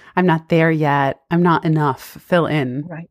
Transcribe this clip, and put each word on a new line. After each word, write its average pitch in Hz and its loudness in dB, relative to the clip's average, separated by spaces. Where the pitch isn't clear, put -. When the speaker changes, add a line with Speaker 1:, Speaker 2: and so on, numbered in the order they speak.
Speaker 1:
I'm 180 2
not 160 0
there 165 2
yet, 143 0
I'm 170 2
not 170 2
enough," 151 0
fill - -2
in, 143 -4
Speaker 2:
Right. 170 -16